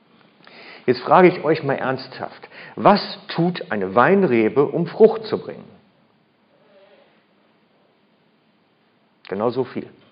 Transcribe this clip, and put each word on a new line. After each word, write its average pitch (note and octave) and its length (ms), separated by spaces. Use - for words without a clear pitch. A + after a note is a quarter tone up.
Jetzt A#2+ 160
frage F3+ 260
ich F3+ 160
euch D#3 180
mal C#3 120
ernsthaft, - 760
was - 440
tut F3 420
eine F#2+ 240
Weinrebe, C3 720
um E3+ 220
Frucht - 400
zu G#2 100
bringen? - 280
Genau G#2 220
so B2 140
viel. - 260